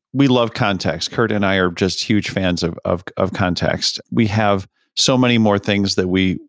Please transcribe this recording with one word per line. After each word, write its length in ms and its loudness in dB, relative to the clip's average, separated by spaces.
we 140 4
love 260 2
context. 580 -2
Kurt 200 0
and 140 0
I 100 2
are 160 2
just 300 -2
huge 280 -2
fans 340 -2
of, 220 -4
of, 180 -2
of 160 -2
context. 680 -2
We 160 2
have 400 0
so 220 2
many 220 4
more 180 4
things 380 -2
that 120 0
we, 300 2